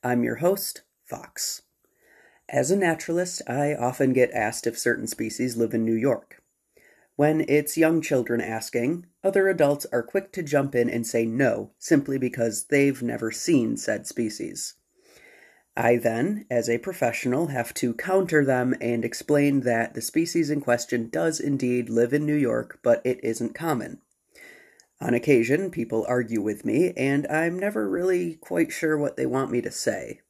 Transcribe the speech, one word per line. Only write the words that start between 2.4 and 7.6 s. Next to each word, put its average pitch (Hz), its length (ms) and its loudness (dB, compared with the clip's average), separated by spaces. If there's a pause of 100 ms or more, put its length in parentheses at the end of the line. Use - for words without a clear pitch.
As 131 240 0
a 196 60 2
naturalist, 175 720 -2
I 143 260 0
often 127 380 0
get 127 180 4
asked 107 340 -2
if 117 140 -4
certain 117 280 0
species 113 500 -4
live 113 160 0
in 113 100 2
New 113 100 2
York. 113 480 -2 (760)
When 156 320 4
it's 147 280 2